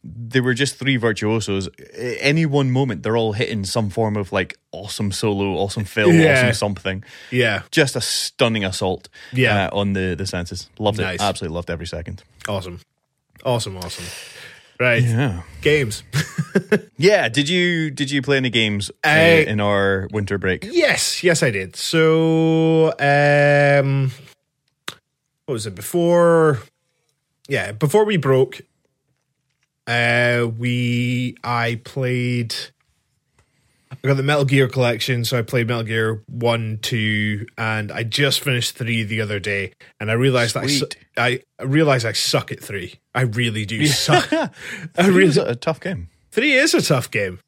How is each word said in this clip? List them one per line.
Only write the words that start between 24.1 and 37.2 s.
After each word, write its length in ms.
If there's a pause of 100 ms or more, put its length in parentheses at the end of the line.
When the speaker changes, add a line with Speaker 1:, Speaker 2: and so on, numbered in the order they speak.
Speaker 2:
what 60
was 140
it? 80
Before, 840 (880)
yeah, 240
before 320
we 100
broke, 460 (1300)
uh, 600 (100)
we, 840
I 400
played, 720 (1400)
I 160
got 100
the 60
Metal 220
Gear 220
collection, 580
so 120
I 40
played 260
Metal 160
Gear 440
one, 540
two, 640 (120)